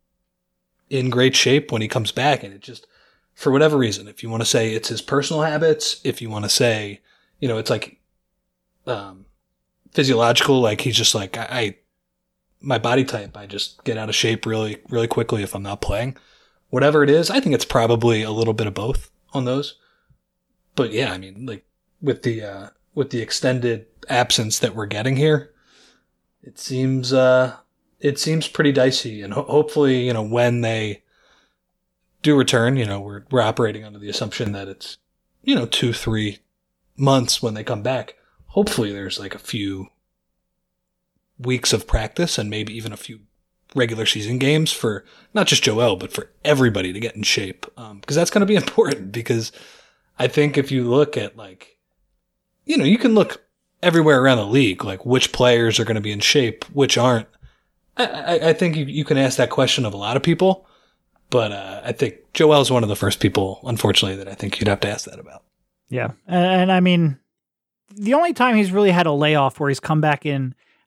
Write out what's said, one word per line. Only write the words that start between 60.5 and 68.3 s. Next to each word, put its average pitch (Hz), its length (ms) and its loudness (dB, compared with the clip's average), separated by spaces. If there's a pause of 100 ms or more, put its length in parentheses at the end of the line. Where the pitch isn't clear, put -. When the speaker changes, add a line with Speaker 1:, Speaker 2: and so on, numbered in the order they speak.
Speaker 1:
but, 110 220 2
uh, 98 320 -12
I 120 80 -6
think - 240 -2 (180)
Joel's 147 380 4
one 123 100 2
of 104 60 -2
the 104 80 -2
first - 240 -2
people, 95 420 0
unfortunately, 104 540 0
that 98 120 -14
I 98 60 -14
think - 240 -8
you'd 101 100 0
have 98 120 0
to 104 80 -2
ask 104 200 -8
that - 120 -18
about. - 240 -20 (440)
Speaker 2:
Yeah. 120 220 -4 (160)
And, 175 180 2 (180)
and 185 100 2
I 185 80 4
mean, 170 400 2 (760)
the 208 200 0
only 339 180 2